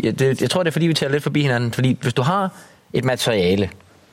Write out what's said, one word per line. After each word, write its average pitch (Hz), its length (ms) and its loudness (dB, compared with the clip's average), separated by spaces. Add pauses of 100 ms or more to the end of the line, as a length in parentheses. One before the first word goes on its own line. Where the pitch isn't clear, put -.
(120)
det, 135 300 0
jeg - 80 0
tror, 185 140 0
det 170 40 0
er 156 40 0
fordi, 160 160 0
vi 165 60 2
taler 147 180 -2
lidt 147 120 -2
forbi 147 180 0
hinanden. 120 320 0
Fordi 127 280 0
hvis 123 120 -2
du - 80 0
har 190 280 0 (440)
et 123 120 0
materiale, 101 640 0 (440)